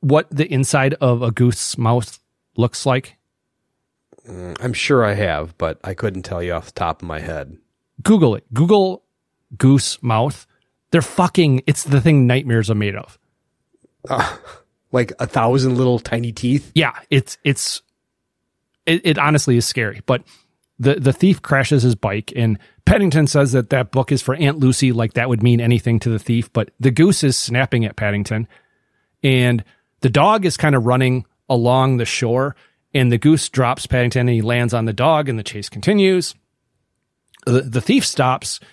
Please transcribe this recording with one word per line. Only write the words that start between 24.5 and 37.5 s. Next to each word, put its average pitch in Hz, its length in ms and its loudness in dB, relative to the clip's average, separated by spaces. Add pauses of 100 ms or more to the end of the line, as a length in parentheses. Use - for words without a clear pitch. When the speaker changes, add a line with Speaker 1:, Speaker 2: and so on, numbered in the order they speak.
Speaker 1:
Lucy, 131 320 2
like 113 200 -2
that 123 160 -2
would 113 140 -2
mean 120 180 4
anything 117 400 0
to - 80 -4
the 110 100 -2
thief. 117 360 -4
But 110 160 -2 (100)
the 131 100 2
goose 165 320 2
is 135 140 2
snapping 120 480 -2
at - 120 -8
Paddington, 104 520 -4 (720)
and 123 400 2 (380)
the 135 80 2
dog 190 380 2
is 156 100 -2
kind 151 180 2
of 117 120 0
running 127 400 0 (240)
along 127 480 2
the 117 80 -4
shore, 127 500 -2 (380)
and 123 180 2
the 117 60 4
goose 151 320 2
drops 127 360 -2
Paddington, 123 360 0
and 123 80 0
he 117 100 0
lands 120 320 0
on 113 140 -2
the 110 80 -4
dog, 147 340 0
and 117 100 -6
the 104 60 -8
chase - 240 -12
continues. 190 680 0 (1120)
The, 123 160 2